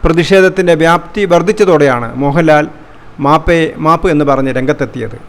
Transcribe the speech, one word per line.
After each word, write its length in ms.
പ്രതിഷേധത്തിൻ്റെ 760
വ്യാപ്തി 500
വർദ്ധിച്ചതോടെയാണ് 760
മോഹൻലാൽ 420
മാപ്പേ 320
മാപ്പ് 280
എന്ന് 160
പറഞ്ഞ് 300
രംഗത്തെത്തിയത്. 580